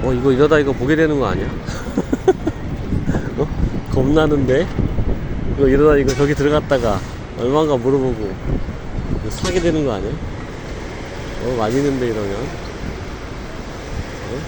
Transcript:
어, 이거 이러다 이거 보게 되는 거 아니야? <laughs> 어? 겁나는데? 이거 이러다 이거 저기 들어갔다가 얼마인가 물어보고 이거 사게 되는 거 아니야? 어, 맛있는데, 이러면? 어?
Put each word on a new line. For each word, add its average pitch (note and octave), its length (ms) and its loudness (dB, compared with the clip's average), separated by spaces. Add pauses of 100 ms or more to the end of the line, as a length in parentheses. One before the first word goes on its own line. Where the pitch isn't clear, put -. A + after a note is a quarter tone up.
어, B2+ 100 2
이거 B2+ 180 4
이러다 D3 280 6
이거 C#3 140 2
보게 C#3 220 2
되는 D3+ 240 2
거 A#2+ 80 2
아니야? F#2 200 0
<laughs> - 1900 -2
어? C#3+ 100 0 (440)
겁나는데? C#3+ 760 4 (880)
이거 C3+ 120 4
이러다 C#3+ 300 6
이거 C3+ 160 4
저기 C#3+ 200 2
들어갔다가 C#3 680 2 (400)
얼마인가 C#3+ 380 2
물어보고 A#2+ 560 0 (760)
이거 - 180 -4
사게 F#3 300 -2
되는 D#3 260 2
거 B2 80 0
아니야? G2 180 -4 (1300)
어, B2 140 -2
맛있는데, B2+ 500 2
이러면? G#2 280 -2 (1900)
어? A#2 200 -6